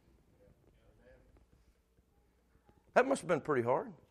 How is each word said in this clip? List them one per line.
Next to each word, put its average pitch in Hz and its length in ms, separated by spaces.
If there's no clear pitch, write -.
That 247 120
must 277 160
have - 60
been 160 120
pretty 131 220
hard. 151 300